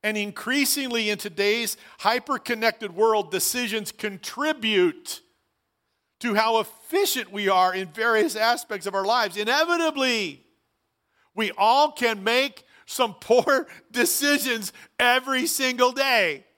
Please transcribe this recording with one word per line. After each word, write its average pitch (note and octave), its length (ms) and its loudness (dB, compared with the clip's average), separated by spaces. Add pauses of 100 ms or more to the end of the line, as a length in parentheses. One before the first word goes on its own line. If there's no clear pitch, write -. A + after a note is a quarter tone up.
And G#3+ 140 -2
increasingly A#3 920 -2
in G#3 80 -2
today's G#3 600 -2 (220)
hyper-connected A3+ 920 -2
world, G#3 380 2
decisions A3 640 -4
contribute G#3+ 1300 -2 (1000)
to A3+ 160 -4
how A3 240 4
efficient C4 720 -2
we G3+ 160 -2
are F#3 260 4
in F#3+ 140 -6
various A3 480 0
aspects A3 500 -2
of G3 80 -4
our G3 120 -2
lives. G#3+ 320 0
Inevitably, C4+ 1040 0 (920)
we G#3 240 -4
all C4+ 340 4
can A3+ 320 -2
make B3+ 400 0 (220)
some A3+ 300 -2
poor C4 520 0 (120)
<laughs> - 120 -20
decisions B3+ 800 0 (260)
every B3+ 480 2
single B3+ 440 2
day. A#3 540 0 (120)